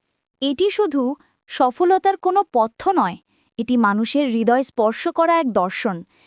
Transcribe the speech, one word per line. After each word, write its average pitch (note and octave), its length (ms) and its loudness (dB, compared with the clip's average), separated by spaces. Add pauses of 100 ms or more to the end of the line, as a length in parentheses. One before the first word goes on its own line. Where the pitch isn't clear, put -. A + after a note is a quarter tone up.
(420)
এটি C#4+ 280 -2
শুধু D4 460 -2 (340)
সফলতার F#4 680 2
কোনো F#4 260 0 (100)
পথ্য A3+ 360 -2
নয়, C4 280 0 (400)
এটি B3 200 0
মানুষের A3+ 500 0
হৃদয় A#3 360 2
স্পর্শ A3+ 440 -2
করা E4 320 2
এক C4+ 120 -2
দর্শন। F#3+ 520 -2 (240)